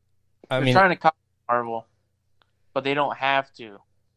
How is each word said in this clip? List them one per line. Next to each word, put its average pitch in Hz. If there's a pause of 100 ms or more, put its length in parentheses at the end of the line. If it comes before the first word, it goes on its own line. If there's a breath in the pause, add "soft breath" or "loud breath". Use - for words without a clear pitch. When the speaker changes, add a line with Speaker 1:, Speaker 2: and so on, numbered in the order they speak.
(500)
Speaker 1:
I 131
Speaker 2:
They're 135
Speaker 1:
mean 127
Speaker 2:
trying 190
to 165
copy - (300)
Marvel, 117 (840)
but 135
they 139
don't 135
have 135
to. 107 (380)